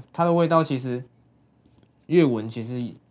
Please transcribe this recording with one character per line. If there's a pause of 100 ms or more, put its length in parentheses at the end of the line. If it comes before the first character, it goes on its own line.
(140)
它
的
味
道
其
实， (1000)
越
闻
其
实， (180)